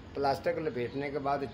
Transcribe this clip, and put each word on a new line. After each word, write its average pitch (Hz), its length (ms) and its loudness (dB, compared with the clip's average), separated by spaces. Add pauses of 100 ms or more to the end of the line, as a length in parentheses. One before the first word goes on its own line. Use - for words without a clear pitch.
(140)
प्लास्टिक 139 460 2
लपेटने 139 500 0
के 143 100 -2
बाद 139 340 2